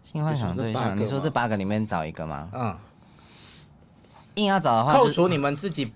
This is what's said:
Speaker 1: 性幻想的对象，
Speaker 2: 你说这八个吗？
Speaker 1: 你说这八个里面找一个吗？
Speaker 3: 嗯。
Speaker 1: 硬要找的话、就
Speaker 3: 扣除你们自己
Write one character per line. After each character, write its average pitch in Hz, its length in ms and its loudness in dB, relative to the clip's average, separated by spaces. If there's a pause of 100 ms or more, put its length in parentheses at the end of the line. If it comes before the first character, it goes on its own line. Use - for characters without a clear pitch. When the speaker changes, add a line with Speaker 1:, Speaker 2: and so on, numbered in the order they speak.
Speaker 1:
性 151 220 -6
幻 156 120 0
想 95 200 -4
的 - 80 -4
对 110 80 -4
象， 120 100 -2
Speaker 2:
你 - 0 -
说 - 20 -2
这 107 60 0
八 - 0 -
个 95 60 -4
吗？ 104 60 0
Speaker 1:
你 110 60 0
说 135 120 -2
这 147 100 -4
八 120 180 0
个 107 80 0
里 95 80 -4
面 107 220 -2
找 85 180 -4
一 80 60 -8
个 80 160 -10
吗？ 78 260 -10
Speaker 3:
嗯。 110 240 -6 (1600)
Speaker 1:
硬 208 100 0
要 196 160 2
找 123 140 2
的 113 100 4
话、 147 80 4
就 277 60 8
Speaker 3:
扣 233 120 8
除 170 180 4
你 165 100 2
们 143 180 0
自 175 140 -6
己 135 260 -4